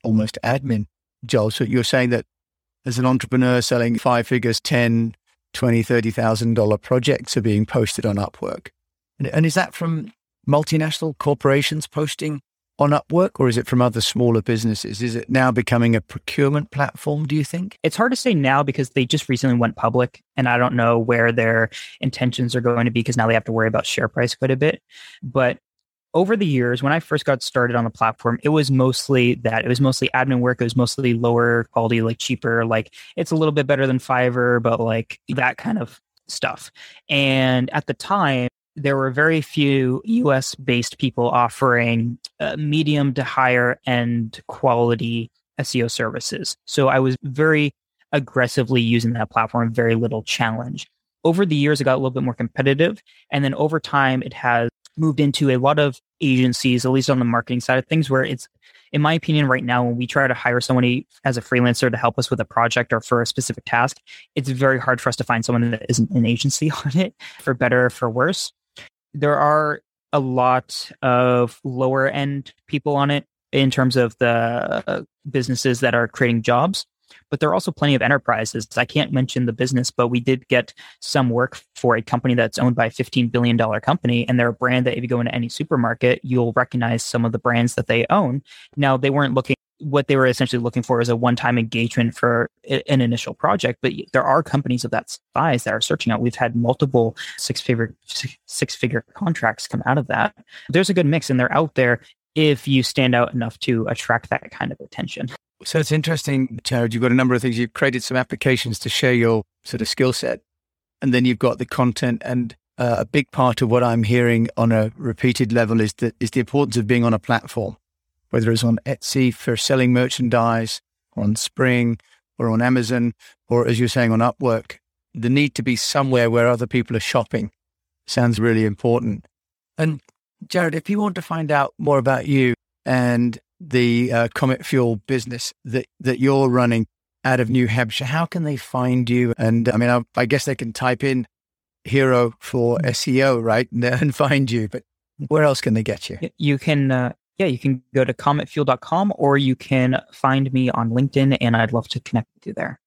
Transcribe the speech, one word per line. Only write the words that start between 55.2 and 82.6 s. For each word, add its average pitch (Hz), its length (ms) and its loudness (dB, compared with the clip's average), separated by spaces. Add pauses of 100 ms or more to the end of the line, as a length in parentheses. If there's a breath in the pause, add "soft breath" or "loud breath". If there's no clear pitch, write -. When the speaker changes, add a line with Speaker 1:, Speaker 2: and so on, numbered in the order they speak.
Speaker 2:
a 127 60 2
lot 139 200 2
of 143 240 0 (180)
agencies, 127 640 2
at 131 80 0
least 135 200 2
on 127 80 2
the 120 60 2
marketing 117 340 -2
side 127 180 0
of 127 80 -2
things, 160 240 0
where 131 140 2
it's, - 240 -6 (440 soft breath)
in 147 120 0
my 156 100 2
opinion, 151 340 0
right 127 160 0
now, 123 200 2
when 120 140 -2
we 123 100 -4
try 139 200 0
to 123 60 0
hire 123 260 0
somebody 123 460 0 (200)
as 123 120 0
a 113 40 -4
freelancer 123 500 2
to 117 60 -6
help 117 200 0
us 127 140 -4
with 113 80 -2
a 107 60 -2
project 117 460 0
or 113 100 0
for 120 200 0
a 113 60 -2
specific - 380 -6
task, 120 320 0 (360 loud breath)
it's 135 160 -4
very 131 300 2
hard 123 200 0
for 131 100 -2
us 120 80 -4
to 123 60 -4
find 113 220 0
someone 120 240 2
that 113 200 -6
isn't 117 200 0
an 123 160 2
agency 139 460 -2
<laughs> - 140 -10
on 143 120 -2
it, 190 160 0 (260 loud breath)
for - 140 -2
better 123 320 2
or 123 60 0
for 123 180 -4
worse. 131 420 -4 (640 loud breath)
There 147 220 0
are 151 440 2 (300)
a 147 80 0
lot 127 720 0 (120)
of 123 600 2
lower 131 440 0
end 139 440 -4 (140)
people 147 300 -2
on 139 160 2
it 143 160 -2 (240)
in 135 180 4
terms 131 260 2
of 120 220 2
the, 117 680 0
uh, - 160 -4 (260)
businesses 127 520 0
that 123 120 2
are 120 140 2
creating 117 340 0
jobs. 131 460 0 (420 soft breath)
But 147 100 -6
there 151 100 0
are 170 40 2
also 185 180 -2
plenty 147 220 0
of 123 80 2
enterprises. 117 760 0
I 123 100 0
can't - 260 -2
mention 131 340 0
the 117 80 -2
business, 127 380 -2
but 123 160 0
we 123 120 0
did 127 280 -2
get 123 260 0 (260 loud breath)
some 131 300 0
work 123 320 -2 (140)
for 120 200 2
a 107 60 -2
company 123 320 -2
that's 117 240 0
owned 123 180 2